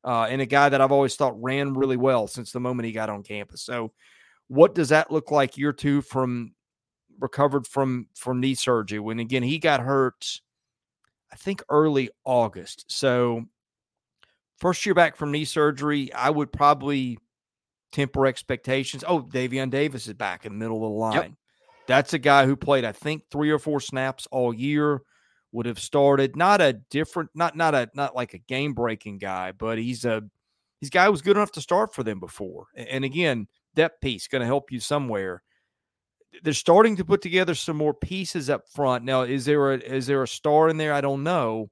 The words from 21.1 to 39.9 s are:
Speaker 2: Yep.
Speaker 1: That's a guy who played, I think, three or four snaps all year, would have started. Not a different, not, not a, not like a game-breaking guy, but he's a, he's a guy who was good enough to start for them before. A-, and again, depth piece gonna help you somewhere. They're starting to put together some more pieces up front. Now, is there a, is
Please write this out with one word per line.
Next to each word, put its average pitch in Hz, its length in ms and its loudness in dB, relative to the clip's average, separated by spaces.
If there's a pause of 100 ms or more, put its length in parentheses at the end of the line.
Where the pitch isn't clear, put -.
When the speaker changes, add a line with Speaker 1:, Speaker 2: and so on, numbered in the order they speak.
Speaker 2:
Yep. 151 180 -2 (540)
Speaker 1:
That's 135 260 2
a 160 60 0
guy 139 260 8
who 135 120 2
played, 135 280 2
I 107 80 -4
think, 151 380 -8
three 151 200 -2
or 151 80 2
four 147 220 -2
snaps 131 500 -6
all 123 220 0
year, 147 480 0 (520)
would 117 140 -6
have 117 120 -6
started. 139 580 2
Not 190 240 4
a 139 140 4 (160)
different, 156 440 -4
not, 156 220 -2
not 160 180 2
a, 120 200 0
not 139 200 -4
like 123 200 -8
a 90 40 -18
game-breaking 120 800 -6
guy, 92 340 -6
but 113 260 -6
he's 120 260 -6
a, 110 180 -2 (580)
he's 143 80 -12
a - 40 -12
guy 185 140 6
who 208 40 6
was 151 120 -2
good 196 140 4
enough 208 160 0
to 156 80 -10
start 208 340 -2
for 135 80 -6
them 107 180 -4
before. 90 460 -14 (100)
A-, 120 160 -12
and 135 120 -4
again, 135 440 -2 (260)
depth 156 260 2
piece 123 280 -6
gonna 127 180 -2
help 139 240 -2
you 123 100 -8
somewhere. 104 600 -4 (1000)
They're 156 120 0
starting 202 420 6
to 180 80 -4
put 196 160 2
together 175 340 0
some 156 220 -6
more 151 160 0
pieces 175 560 -6
up 139 200 -2
front. 127 360 0
Now, 131 180 0
is 127 220 -2
there 139 300 4
a, 127 40 -2
is 127 280 -6